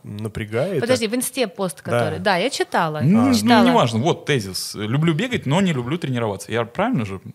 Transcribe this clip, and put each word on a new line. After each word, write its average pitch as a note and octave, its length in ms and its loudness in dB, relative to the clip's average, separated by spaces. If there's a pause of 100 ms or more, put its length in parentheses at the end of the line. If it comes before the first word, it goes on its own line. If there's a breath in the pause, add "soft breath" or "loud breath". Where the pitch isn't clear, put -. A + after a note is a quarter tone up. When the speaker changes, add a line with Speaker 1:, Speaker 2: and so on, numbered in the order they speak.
Speaker 1:
напрягает A2 760 -4
Speaker 2:
Подожди, A#3 280 0
в G#3+ 80 -4
инсте B3+ 340 -2
пост, F#3+ 360 -6
Speaker 1:
Да. - 60 -4
Speaker 2:
который. D3+ 280 0
Да, F#3+ 180 2
я G#3 120 0
читала. E3+ 540 -2
Speaker 3:
Ну, F#3 160 6
Speaker 1:
А. B3 80 4
Speaker 3:
ну, C4 80 4
Speaker 2:
Читала. A#3 320 6
Speaker 3:
неважно. B2 320 4
Вот D3+ 260 0
тезис. G2+ 480 -4
«Люблю C#3 400 0
бегать, A3+ 320 -2
но C#3+ 140 2
не F#3 140 2
люблю C3 240 -2
тренироваться». A#2 520 -2
Я A2+ 140 0
правильно F3+ 400 0
же F#2+ 160 -6 (160)